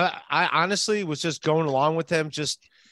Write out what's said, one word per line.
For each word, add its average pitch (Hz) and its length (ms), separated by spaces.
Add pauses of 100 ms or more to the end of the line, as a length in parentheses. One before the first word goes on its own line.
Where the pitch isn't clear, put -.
(300)
I, 165 160
I 156 180
honestly 202 400
was 151 180
just 165 220
going 156 240
along 143 300
with 165 120
him 156 200
just 143 360 (260)